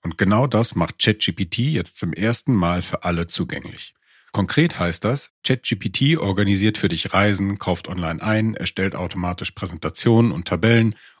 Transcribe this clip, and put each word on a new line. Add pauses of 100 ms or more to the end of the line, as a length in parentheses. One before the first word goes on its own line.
Und
genau
das
macht
Chat
G
P
T
jetzt
zum
ersten
Mal
für
alle
zugänglich. (400)
Konkret
heißt
das, (120)
Chat
G
P
T
organisiert
für
dich
Reisen,
kauft
online
ein,
erstellt
automatisch
Präsentationen
und
Tabellen (240)